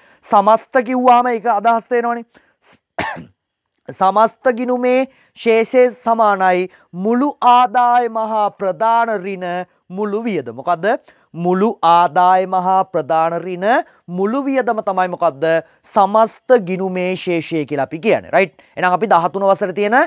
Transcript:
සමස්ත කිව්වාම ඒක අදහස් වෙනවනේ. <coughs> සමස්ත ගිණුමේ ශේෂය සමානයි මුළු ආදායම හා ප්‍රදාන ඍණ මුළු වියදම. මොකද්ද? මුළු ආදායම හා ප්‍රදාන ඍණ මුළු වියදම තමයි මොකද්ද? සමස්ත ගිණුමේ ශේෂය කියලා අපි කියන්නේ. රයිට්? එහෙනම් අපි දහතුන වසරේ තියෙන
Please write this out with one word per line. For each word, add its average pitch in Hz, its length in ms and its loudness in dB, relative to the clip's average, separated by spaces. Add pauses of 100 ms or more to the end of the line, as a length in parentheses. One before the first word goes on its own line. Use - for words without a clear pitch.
(240)
සමස්ත 220 600 2
කිව්වාම 247 420 2
ඒක 233 200 -4
අදහස් 226 440 0
වෙනවනේ. 233 360 -2 (800)
<coughs> - 960 -14
සමස්ත 214 520 0
ගිණුමේ 247 480 -2 (380)
ශේෂය 233 460 2 (100)
සමානයි 190 760 0 (240)
මුළු 233 380 -2 (180)
ආදායම 240 760 2
හා 214 260 -2
ප්‍රදාන 220 680 -2
ඍණ 180 500 -8 (200)
මුළු 208 380 -6
වියදම. 139 320 -6
මොකද්ද? 165 300 -2 (480)
මුළු 185 340 0 (120)
ආදායම 180 720 2
හා 185 300 0
ප්‍රදාන 165 480 -2
ඍණ 185 520 -2 (220)
මුළු 196 360 -2
වියදම 254 400 -2
තමයි 185 260 -2
මොකද්ද? 160 360 -2 (360)
සමස්ත 220 840 2
ගිණුමේ 185 520 -4
ශේෂය 165 500 -4
කියලා 139 220 -4
අපි 170 100 -10
කියන්නේ. 147 340 -2
රයිට්? 185 220 2 (160)
එහෙනම් 180 220 0
අපි 180 140 0
දහතුන 185 380 2
වසරේ 190 300 0
තියෙන 208 220 0 (100)